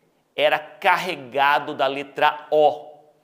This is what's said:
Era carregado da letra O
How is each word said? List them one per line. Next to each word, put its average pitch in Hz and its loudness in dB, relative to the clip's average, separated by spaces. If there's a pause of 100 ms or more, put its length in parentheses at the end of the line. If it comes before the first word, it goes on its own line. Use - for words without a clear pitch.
(360)
Era 147 2
carregado 147 -2
da 135 -2
letra 143 -2
O 147 0 (280)